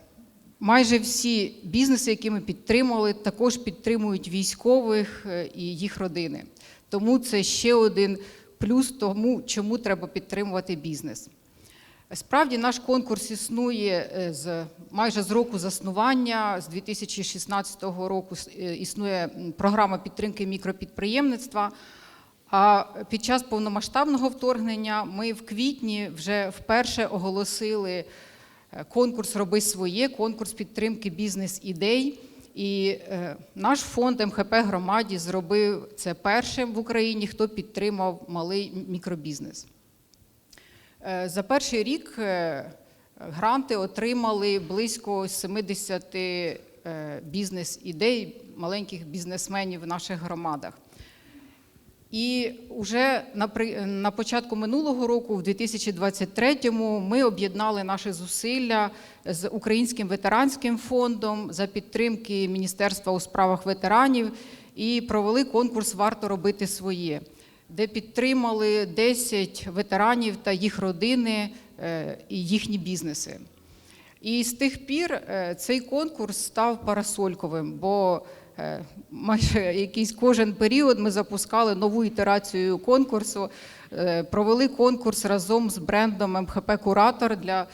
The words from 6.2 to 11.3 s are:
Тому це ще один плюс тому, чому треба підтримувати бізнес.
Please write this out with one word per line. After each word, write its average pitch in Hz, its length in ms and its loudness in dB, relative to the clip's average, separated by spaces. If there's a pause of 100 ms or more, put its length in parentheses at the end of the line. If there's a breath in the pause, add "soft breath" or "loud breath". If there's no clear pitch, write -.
Тому 220 300 4
це 214 240 0
ще - 300 2
один 202 440 4 (400 loud breath)
плюс 254 340 2
тому, 214 500 0
чому 214 360 -2
треба 190 300 -2
підтримувати 185 680 -4
бізнес. 147 540 -8 (840 soft breath)